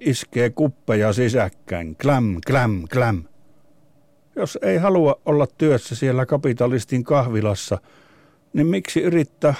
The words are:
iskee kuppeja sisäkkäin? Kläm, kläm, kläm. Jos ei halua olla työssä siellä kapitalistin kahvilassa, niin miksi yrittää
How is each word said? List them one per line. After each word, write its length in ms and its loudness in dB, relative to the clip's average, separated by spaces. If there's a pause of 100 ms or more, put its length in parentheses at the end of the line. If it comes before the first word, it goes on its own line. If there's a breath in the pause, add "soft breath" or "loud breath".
iskee 500 -2
kuppeja 640 0
sisäkkäin? 840 -2
Kläm, 400 0 (100)
kläm, 360 0 (100)
kläm. 320 0 (1120)
Jos 260 -6
ei 140 0
halua 480 2
olla 220 2 (120)
työssä 360 0
siellä 320 0
kapitalistin 800 0
kahvilassa, 760 0 (760 soft breath)
niin 140 2
miksi 340 -2
yrittää 600 0